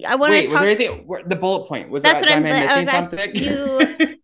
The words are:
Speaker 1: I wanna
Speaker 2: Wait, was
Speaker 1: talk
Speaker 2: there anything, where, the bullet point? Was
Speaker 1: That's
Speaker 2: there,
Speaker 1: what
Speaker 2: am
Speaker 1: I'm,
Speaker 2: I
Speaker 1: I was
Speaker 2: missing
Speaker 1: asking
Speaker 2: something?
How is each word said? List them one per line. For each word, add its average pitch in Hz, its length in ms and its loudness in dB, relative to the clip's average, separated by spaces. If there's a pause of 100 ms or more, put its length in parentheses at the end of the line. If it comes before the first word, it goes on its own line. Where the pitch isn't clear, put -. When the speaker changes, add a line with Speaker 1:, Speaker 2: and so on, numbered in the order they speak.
Speaker 1:
I 254 100 -2
wanna 294 180 2
Speaker 2:
Wait, 302 80 4
was - 100 -2
Speaker 1:
talk - 80 2
Speaker 2:
there 196 80 2
anything, 214 380 -2
where, 180 160 -12
the 175 140 -4
bullet 185 320 -2
point? 135 200 -10
Was 247 140 -6
Speaker 1:
That's 302 180 4
Speaker 2:
there, 359 80 2
Speaker 1:
what 302 80 4
Speaker 2:
am 294 80 2
Speaker 1:
I'm, 311 80 0
Speaker 2:
I 277 140 2
Speaker 1:
I 277 120 4
was 269 60 0
Speaker 2:
missing 269 40 -2
Speaker 1:
asking 180 300 -2
Speaker 2:
something? 277 1040 -2